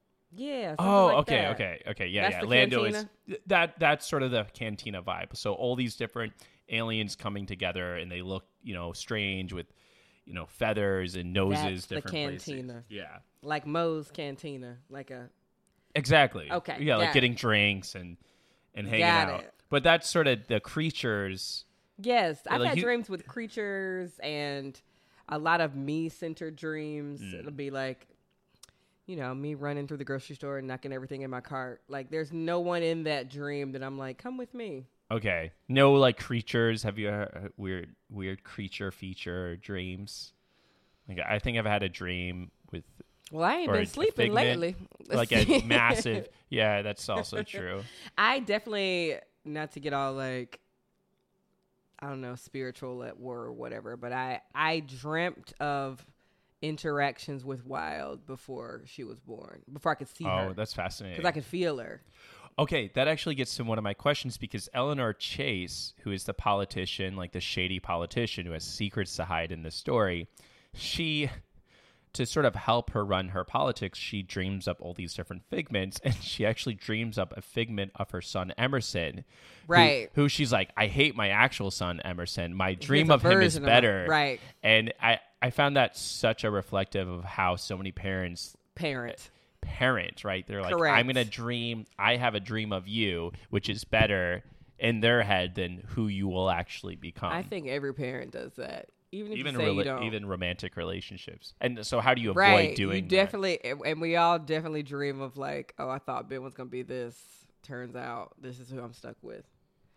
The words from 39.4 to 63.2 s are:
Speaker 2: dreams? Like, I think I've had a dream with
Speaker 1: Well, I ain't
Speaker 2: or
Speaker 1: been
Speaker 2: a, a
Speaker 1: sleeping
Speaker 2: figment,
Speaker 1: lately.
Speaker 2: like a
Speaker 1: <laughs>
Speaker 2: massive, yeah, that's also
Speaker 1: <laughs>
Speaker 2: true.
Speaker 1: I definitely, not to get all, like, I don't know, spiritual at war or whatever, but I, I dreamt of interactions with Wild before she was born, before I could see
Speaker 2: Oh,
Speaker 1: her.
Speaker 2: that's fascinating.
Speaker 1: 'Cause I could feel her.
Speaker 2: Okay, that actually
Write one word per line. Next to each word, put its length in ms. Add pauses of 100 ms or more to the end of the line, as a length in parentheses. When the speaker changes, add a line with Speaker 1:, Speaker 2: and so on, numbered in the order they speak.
Speaker 2:
dreams? 800 (720)
Like, 180
I 120
think 180
I've 80
had 180
a 60
dream 640 (200)
with 140 (480)
Speaker 1:
Well, 120
I 120
ain't 140
Speaker 2:
or 20
Speaker 1:
been 80
Speaker 2:
a, 40
a 20
Speaker 1:
sleeping 480
Speaker 2:
figment, 260
Speaker 1:
lately. 160 (320)
Speaker 2:
like 240
a 300
Speaker 1:
<laughs> 20
Speaker 2:
massive, 640 (220)
yeah, 320
that's 260
also 340
Speaker 1:
<laughs> 20
Speaker 2:
true. 380 (360)
Speaker 1:
I 220
definitely, 760 (300)
not 260
to 80
get 140
all, 180
like, 480 (1400)
I 80
don't 120
know, 160
spiritual 680
at 160
war 200
or 140
whatever, 440
but 160
I, 280 (140)
I 260
dreamt 760
of 460 (580)
interactions 800
with 220
Wild 600
before 600
she 180
was 160
born, 420 (100)
before 200
I 40
could 120
see 160
Speaker 2:
Oh, 240
Speaker 1:
her. 60
Speaker 2:
that's 200
fascinating. 420
Speaker 1:
'Cause 120
I 40
could 120
feel 340
her. 240 (560)
Speaker 2:
Okay, 360
that 120
actually 300